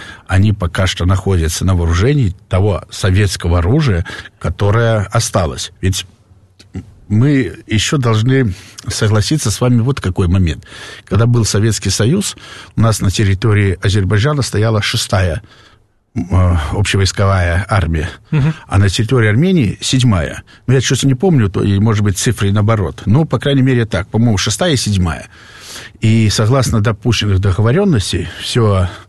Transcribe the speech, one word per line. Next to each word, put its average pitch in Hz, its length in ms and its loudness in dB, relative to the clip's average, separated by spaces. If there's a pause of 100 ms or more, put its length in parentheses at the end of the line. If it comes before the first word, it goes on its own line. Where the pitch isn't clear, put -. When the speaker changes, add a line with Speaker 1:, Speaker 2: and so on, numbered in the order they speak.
(280)
Speaker 1:
они 101 260 2
пока 92 340 -2
что - 180 -4
находятся 92 580 0
на 92 120 2
вооружении 90 580 0 (160)
того 95 400 0
советского 92 680 0
оружия, 107 440 0 (360)
которое 110 720 0
осталось. 90 600 -2 (100)
Ведь - 260 -2 (1000)
мы 120 440 2 (140)
ещё 113 300 -2
должны 120 560 2 (340)
согласиться 107 640 0
с - 80 -6
вами 123 220 2
вот 135 180 -2
какой 92 300 -2
момент. 87 340 0 (460)
Когда 107 160 2
был 120 180 2
Советский 107 460 0
Союз, 139 480 -2 (400)
у - 40 0
нас 113 200 0
на 98 100 0
территории 101 680 0
Азербайджана 107 600 0
стояла 107 400 0
шестая, 95 600 -2 (720)
э, 90 400 0 (160)
общевойсковая 98 960 0
армия, 82 400 -2 (220)
Speaker 2:
Мгм. 156 220 0 (140)
Speaker 1:
а - 100 -2
на 98 120 4
территории 110 400 0
Армении 147 520 2
седьмая. 101 640 0 (240)
Ну, 123 60 2
я 135 80 4
что-то 135 260 -2
не 135 80 2
помню, 135 340 2
то, 107 140 -2
и, 101 160 0
может 107 240 2
быть, 101 140 0
цифры 104 360 -2
наоборот. 104 520 0
Но, 139 200 4
по 143 140 -2
крайней 143 220 2
мере, 127 240 2
так. 92 220 -4
По-моему, 113 300 0
шестая 160 360 -2
и 123 40 2
седьмая. 90 500 -2 (720)
И 110 300 2
согласно 113 520 2
допущенных 104 580 0
договорённостей, 107 880 0 (140)
всё 101 460 2 (220)